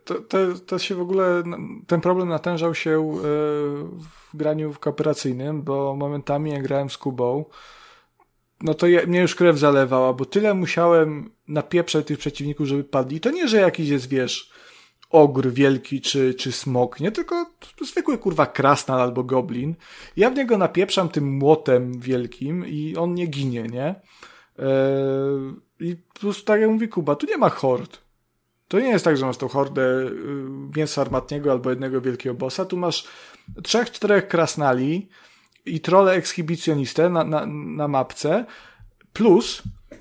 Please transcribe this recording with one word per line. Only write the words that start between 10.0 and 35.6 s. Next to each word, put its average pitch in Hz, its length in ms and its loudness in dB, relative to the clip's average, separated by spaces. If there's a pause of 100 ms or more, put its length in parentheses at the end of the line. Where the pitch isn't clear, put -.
bo 131 120 -4
tyle 208 280 2
musiałem 165 800 2 (160)
napieprzać 151 600 0
tych 147 120 -4
przeciwników, 143 480 -6
żeby 143 160 -2
padli. 139 360 -2
To 254 120 0
nie, 339 160 -2
że 220 100 4
jakiś 170 320 2
jest, 131 200 0
wiesz, 131 420 -4 (580)
ogr 135 420 6
wielki 135 500 2
czy, 131 320 2
czy 127 180 -6
smok, 123 480 -2
nie? 175 120 -2
Tylko 339 340 -4 (360)
zwykły, 285 360 -2
kurwa, 160 280 0
krasnal 135 560 2
albo 123 220 0
goblin. 127 520 -2 (420)
Ja 214 120 4
w 254 60 -2
niego 240 220 2
napieprzam 185 520 2
tym 139 280 -2
młotem 127 600 4
wielkim 131 680 -4
i 151 300 -6
on 175 160 -2
nie 175 140 -4
ginie, 131 360 -4
nie? 127 320 -4 (640)
E, 135 60 -6 (1120)
i 175 160 -6 (180)
po - 60 -20
prostu 202 260 -6
tak 214 160 4
jak 220 80 4
mówi 220 200 0
Kuba, 180 260 0
tu 294 120 -4
nie 403 100 -2
ma 214 120 4
hord. - 560 -2 (640)
To 190 120 0
nie 262 100 2
jest 208 160 2
tak, 151 120 4
że 135 80 0
masz 123 120 -2
tą 131 100 -4
hordę, 139 340 0
y, 131 300 2 (640)
mięsa 147 240 -2
armatniego 135 500 -2
albo 127 180 0
jednego 131 320 -2
wielkiego 123 340 -4
bossa. 139 300 -6
Tu 185 120 -6
masz 175 300 -4 (560)
trzech, 226 280 0
czterech 196 360 2
krasnali 151 840 0 (560)